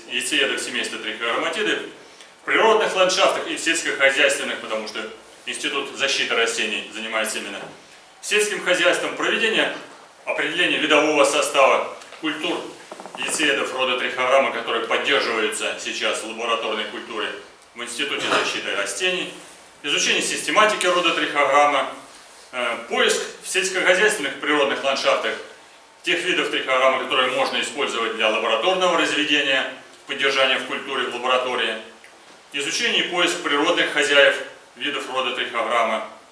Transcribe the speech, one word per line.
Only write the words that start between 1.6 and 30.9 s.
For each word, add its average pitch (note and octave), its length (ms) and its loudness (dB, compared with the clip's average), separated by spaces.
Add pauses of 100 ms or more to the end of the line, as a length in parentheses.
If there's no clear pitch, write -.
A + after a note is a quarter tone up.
в - 20 -20
природных G3+ 520 4
ландшафтах F#3 500 2
и D#3+ 80 -4
в D3 60 -6
сельскохозяйственных, C#3 960 2
потому A2 300 -6
что A2+ 120 -8 (460)
Институт C#3 500 -4
защиты C3 380 0
растений A2+ 580 0
занимается A2 460 -4
именно G2+ 220 -8 (600)
сельским G#3 440 0
хозяйством, E3 500 2
проведение F3+ 580 0 (520)
определения D3+ 540 0
видового D3+ 460 4
состава C#3 720 4 (240)
культур D#3 400 -4 (580)
яйцеедов C3+ 560 0
рода C3 240 0
трихограмма, B2+ 520 4
которые A#2+ 360 -2
поддерживаются A#2 920 0
сейчас A2 440 -4
в G#2+ 40 -8
лабораторной A2 600 -2
культуре G#2+ 420 -8 (480)
в A#2+ 60 -10
Институте C#3+ 440 -4
защиты G#2+ 480 -2
растений, F3+ 580 -2 (520)
изучение F3+ 380 0
систематики F3+ 640 2
рода E3+ 280 2
трихограмма, C#3+ 800 2 (580)
э, A#2+ 260 -4 (120)
поиск A3 320 2 (240)
в - 40 -10
сельскохозяйственных F#3 920 2
природных D3 420 2
ландшафтах C3+ 520 2 (680)
тех F3 220 0
видов D3+ 260 0
трихограммы, C3 540 2
которые C3 280 0
можно B2+ 280 0
использовать A2+ 560 -2
для A2 140 2
лабораторного E3 680 2
разведения, C#3+ 720 0 (360)
поддержания C#3 500 0
в B2+ 80 -8
культуре C3+ 400 -4